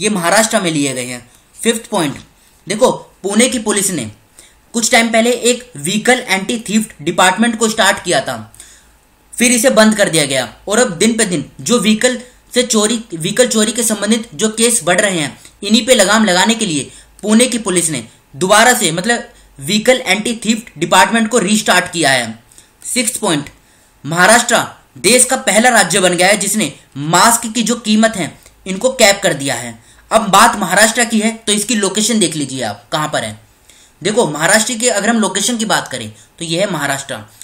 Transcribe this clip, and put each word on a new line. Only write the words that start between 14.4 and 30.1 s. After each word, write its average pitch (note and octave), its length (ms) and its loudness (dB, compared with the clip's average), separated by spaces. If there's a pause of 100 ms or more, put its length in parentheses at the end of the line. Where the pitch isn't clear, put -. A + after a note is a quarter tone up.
केस A3+ 360 0
बढ़ F3+ 160 2
रहे G3 200 0
हैं, C3 200 -6 (220)
इन्हीं G#3+ 240 2
पे B3+ 80 6
लगाम G#3+ 300 4
लगाने G3 300 2
के A3 120 -4
लिए D3 240 -4 (320)
पुणे A3 240 4
की A#3+ 120 -4
पुलिस F3+ 320 -2
ने A#2 180 -8 (280)
दोबारा G#3 380 4
से, G#3 180 -2
मतलब, G3 360 -4 (320)
vehicle G#3 460 0
एंटी G#3+ 380 -2
थीफ्ट G#3+ 340 -4
department G3 500 2
को B3 100 0
restart G3 540 0
किया E3+ 180 0
है। A#2 340 -2 (400)
Sixth - 360 -4
point, D3+ 300 -2 (560)
महाराष्ट्र F#3+ 580 2 (340)
देश B3 260 4
का C4 120 -2
पहला A3 320 2
राज्य G3+ 320 2
बन F3+ 140 2
गया F3 120 2
है G3+ 100 4
जिसने G3 360 -2 (240)
मास्क F#3 560 2
की A#3+ 100 -2
जो A3 120 -2
कीमत A3 420 2
है, D#3+ 220 -8 (280)
इनको F#3+ 240 -2
कैप G3+ 320 4
कर E3+ 120 0
दिया C#3 200 -4
है। A#2 240 -10 (340)